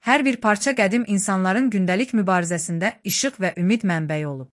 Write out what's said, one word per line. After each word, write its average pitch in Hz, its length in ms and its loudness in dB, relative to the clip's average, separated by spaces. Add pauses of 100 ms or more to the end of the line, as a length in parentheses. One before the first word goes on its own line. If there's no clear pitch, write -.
Hər 269 240 2
bir 262 120 0
parça 214 360 0
qədim 226 340 2
insanların 196 640 0
gündəlik 196 460 0
mübarizəsində 175 760 0 (120)
işıq 262 360 -2
və 185 200 -2
ümid 208 240 2
mənbəyi 156 420 -2
olub. 135 220 -8 (120)